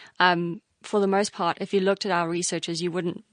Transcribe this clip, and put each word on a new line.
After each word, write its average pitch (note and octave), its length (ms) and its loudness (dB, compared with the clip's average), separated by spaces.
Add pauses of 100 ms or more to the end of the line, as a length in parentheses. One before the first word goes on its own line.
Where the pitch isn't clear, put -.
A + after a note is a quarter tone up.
(200)
um, F3 420 2 (200)
for - 200 -2
the G3 60 2
most G3 260 2
part, E3+ 260 -2
if F#3+ 140 -6
you G3 80 4
looked F#3+ 240 0
at G3 60 -2
our E3+ 180 0
researchers, E3+ 520 -4
you F3 80 -2
wouldn't F3 440 -6